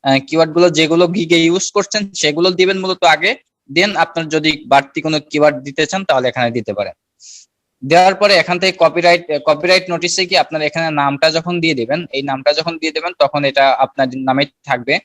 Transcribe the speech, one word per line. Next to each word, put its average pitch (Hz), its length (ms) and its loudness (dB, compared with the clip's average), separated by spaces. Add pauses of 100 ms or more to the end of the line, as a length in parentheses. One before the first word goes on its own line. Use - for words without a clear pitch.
আহ, 135 140 2 (100)
কিওয়ার্ড 156 280 2
গুলো 175 140 6
যেগুলো 160 360 2
গিগে 170 320 0
ইউজ 170 280 0 (100)
করছেন 208 260 -4 (120)
সেগুলো 160 360 0
দিবেন 185 280 0
মূলত 185 260 -6
আগে, 165 260 2 (400)
then 180 260 0
আপনার 165 320 -2
যদি 156 220 0 (160)
বাড়তি 139 340 2
কোনো 156 180 -2 (120)
কিওয়ার্ড 147 260 2 (100)
দিতে 143 200 -2
চান 190 180 -6
তাহলে 131 240 0
এখানে 123 220 -2
দিতে 113 280 -6
পারেন। 95 160 -6 (880)
দেওয়ার 180 320 4
পরে 202 280 2
এখান 175 160 -2
থেকে 185 240 0
কপিরাইট, 170 400 4 (260)
কপিরাইট 175 440 2
নোটিশে 170 340 -4
কি 180 100 -6
আপনার 156 260 0
এখানে 165 280 -4
নামটা 143 400 0
যখন 165 300 -4
দিয়ে 160 200 -2
দিবেন, 135 200 -4 (160)
এই 135 60 -4
নামটা 135 360 -2
যখন 165 200 -6
দিয়ে 156 180 -4
দিবেন 165 220 -6
তখন 143 260 0
এটা 139 200 2 (200)
আপনার 131 220 -2 (220)
নামে 135 160 0 (240)
থাকবে। 123 260 -2 (100)